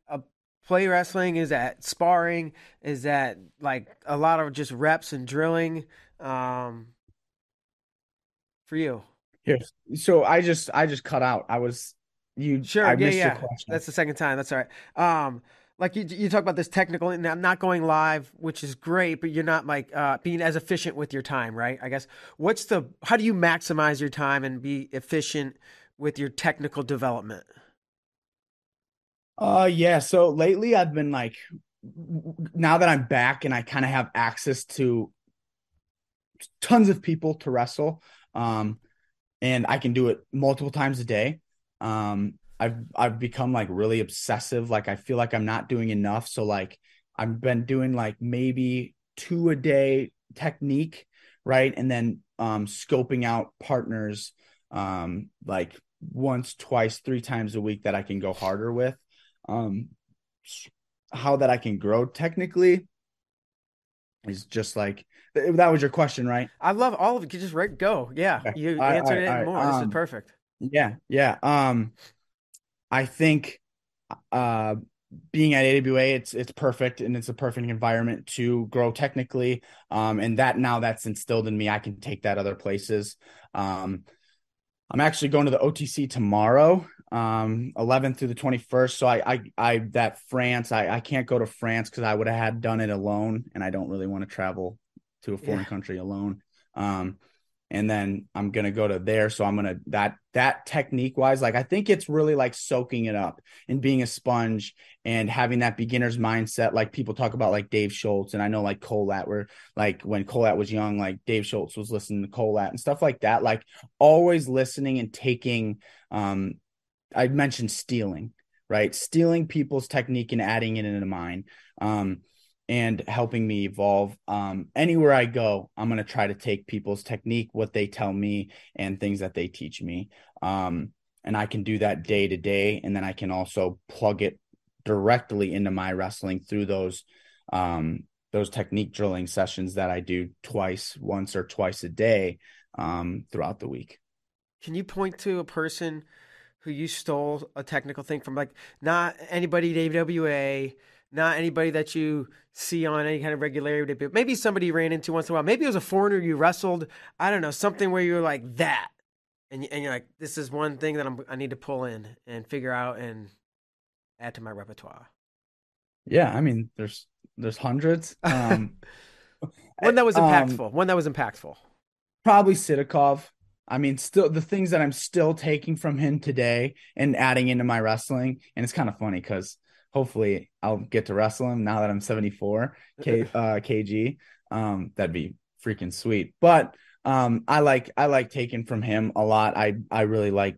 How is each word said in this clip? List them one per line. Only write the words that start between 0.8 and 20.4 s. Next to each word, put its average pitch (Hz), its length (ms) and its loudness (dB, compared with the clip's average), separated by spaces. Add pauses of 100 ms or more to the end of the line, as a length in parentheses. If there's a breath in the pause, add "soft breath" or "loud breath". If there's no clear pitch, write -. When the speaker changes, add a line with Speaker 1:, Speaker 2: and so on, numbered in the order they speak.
Speaker 1:
wrestling? 180 480 0
Is 165 120 0
that 127 340 -4
sparring? 170 720 2 (300 soft breath)
Is 135 220 -6
that, 135 340 0 (220)
like, 131 280 -4 (160)
a 147 140 -4
lot 160 220 4
of 147 120 -4
just 135 200 -8
reps 156 420 0
and 127 120 -8
drilling, 160 600 -2 (340 soft breath)
um, 127 680 -6 (1800)
for 156 100 -8
you? 135 260 -4 (440)
Speaker 2:
Yes. 127 260 2 (220)
So 160 280 6
I 160 200 6
just, 170 320 0
I 151 100 4
just 143 180 -2
cut 131 200 -2
out. 123 260 0
I 120 120 0
was, 123 340 -6 (420)
you, 135 260 0
Speaker 1:
Sure. 208 240 2
Speaker 2:
I 139 40 8
Speaker 1:
Yeah, 123 60 6
Speaker 2:
missed - 200 4
your 180 120 4
Speaker 1:
yeah. 135 80 0
Speaker 2:
question. 120 360 -10
Speaker 1:
That's 160 140 -4
the 151 60 -10
second 151 240 -2
time. 139 200 0
That's 139 160 -6
all 135 60 0
right. 165 680 0
Um, 123 160 -6 (380 soft breath)
like, 180 180 -2
you, 214 100 -2
you 196 220 -2
talk 202 140 4
about 175 120 0
this 156 140 -2
technical 180 420 0
and 175 120 -4
not, 165 160 -2
not 180 200 2
going 180 240 2
live, 156 540 2
which 160 260 -8
is 139 140 -8
great, 170 440 0
but 165 100 -4
you're 156 120 0
not, 160 240 0
like, 143 300 -4
uh, 143 260 0
being 170 180 -2